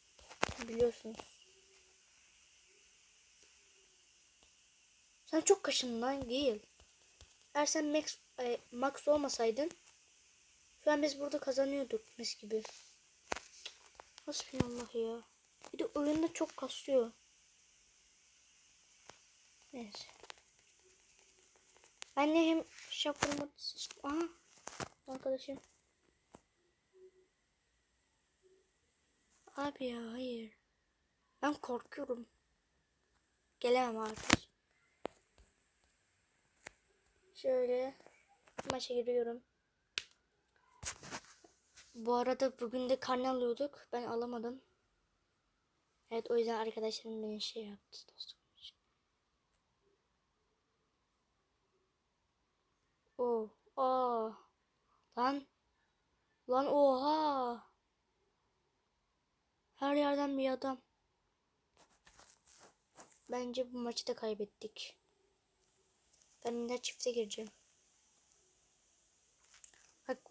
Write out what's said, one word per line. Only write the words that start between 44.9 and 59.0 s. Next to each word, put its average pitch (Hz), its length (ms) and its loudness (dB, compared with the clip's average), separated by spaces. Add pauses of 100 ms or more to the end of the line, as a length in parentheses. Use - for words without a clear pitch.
Evet, 226 200 -2
o 240 60 4
yüzden 226 220 2
arkadaşlarım 220 640 -4
beni 214 180 -6
şey 220 260 -8
yaptı - 320 -16 (160)
dostum. - 240 -16 (4000)
Oo, 233 320 0 (260)
aa. 254 540 2 (880)
Lan. 277 280 2 (1000)
Lan 254 180 4
oha. 277 1000 4 (2000)